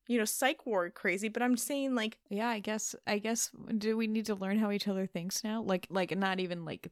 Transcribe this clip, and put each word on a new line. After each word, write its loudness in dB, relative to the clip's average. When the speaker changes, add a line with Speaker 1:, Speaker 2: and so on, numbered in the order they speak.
Speaker 1:
you 2
know, 2
psych 0
ward 0
crazy, 0
but -2
I'm 4
saying, 0
like 0
Speaker 2:
Yeah, -2
I 0
guess, -4
I 2
guess, -2
do 2
we 2
need 0
to 0
learn 2
how 4
each 0
other 0
thinks -4
now? -2
Like, 0
like, 0
not 0
even, -4
like, -8